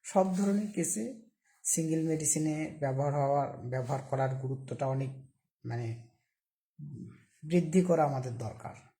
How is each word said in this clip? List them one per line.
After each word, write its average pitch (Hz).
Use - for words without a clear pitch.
সব 190
ধরনের 202
কেসে 214
সিঙ্গেল 160
মেডিসিনে 156
ব্যবহার 139
হওয়ার, 139
ব্যবহার 127
করার 131
গুরুত্বটা 135
অনেক, 131
মানে, 117
বৃদ্ধি 165
করা 165
আমাদের 131
দরকার। -